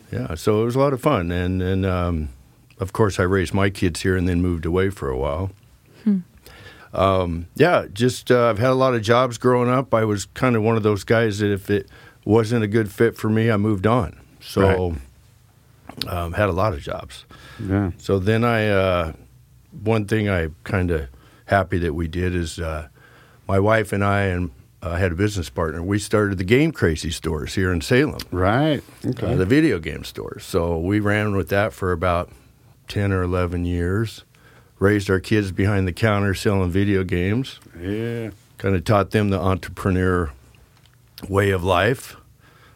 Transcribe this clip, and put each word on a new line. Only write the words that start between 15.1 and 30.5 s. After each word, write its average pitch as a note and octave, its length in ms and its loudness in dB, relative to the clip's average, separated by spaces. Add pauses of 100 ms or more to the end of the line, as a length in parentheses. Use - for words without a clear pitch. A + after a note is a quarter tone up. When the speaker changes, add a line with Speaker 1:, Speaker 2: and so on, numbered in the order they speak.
Speaker 3:
Right. - 100 -12
Speaker 2:
um, F2 200 -4
had G2+ 160 0
a - 20 0
lot F#2 220 0
of C#2+ 80 -8
jobs. - 420 -12 (420)
Speaker 3:
Yeah. G2 320 0
Speaker 2:
So G2 220 0
then A2 240 0
I, A2+ 240 2
uh, F#2 460 2 (720)
one A2 220 0
thing G#2+ 240 0
I E2+ 200 0 (160)
kinda E2 420 -2 (380)
happy F#2+ 340 2
that E2+ 160 -2
we E2+ 120 -4
did F2+ 280 -4
is, E2+ 240 -4
uh, D#2+ 280 -6 (600)
my G2 120 2
wife G#2+ 340 2
and G2+ 100 0
I G2+ 200 2
and, F2+ 280 -2 (320)
uh, E2+ 140 -6
had F#2 160 2
a - 20 -8
business G2 340 -2
partner. D#2+ 320 -4
We G2 160 -2
started G#2 400 0
the F#2+ 60 -2
Game C3+ 300 4
Crazy D#2+ 360 0
stores D#2 460 -6
here F#2 180 0
in E2+ 80 -2
Salem. B2+ 380 0 (120)
Speaker 3:
Right. A#2 520 0 (200)
Okay. - 300 -4
Speaker 2:
Uh, - 20 0
the F#2 100 2
video C3 340 2
game D2 240 -10
stores. - 400 -12
So E2+ 340 -2